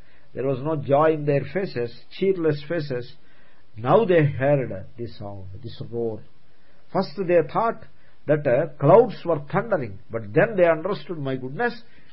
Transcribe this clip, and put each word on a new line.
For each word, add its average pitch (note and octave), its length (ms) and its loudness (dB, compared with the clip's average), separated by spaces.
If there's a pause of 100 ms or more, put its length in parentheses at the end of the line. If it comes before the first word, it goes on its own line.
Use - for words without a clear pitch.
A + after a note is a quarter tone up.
(360)
there B2 100 -2
was C3 160 0
no D#3 140 -2
joy C#3+ 380 4
in D3 120 -2
their C#3+ 260 2
faces, B2 400 -4 (200)
cheerless E3 580 2
faces. C#3+ 480 -4 (580)
Now D3+ 300 4
they F3 180 6
heard C3+ 640 2 (120)
the A#2 100 -8
sound, G2+ 400 -10 (160)
this A2 180 -10 (100)
roar. A2+ 300 -4 (720)
First F#3 240 -2 (100)
they F3 140 6 (100)
thought A3 360 -2 (400)
that, D3 180 2
uh, C3+ 220 4 (120)
clouds F#3+ 460 6
were D#3 160 0 (100)
thundering, E3 460 -2 (140)
but A2 200 -6
then G3+ 240 4
they F3 140 6
understood, E3 480 0
"My C3+ 180 -4
goodness, D#3 480 -4 (280)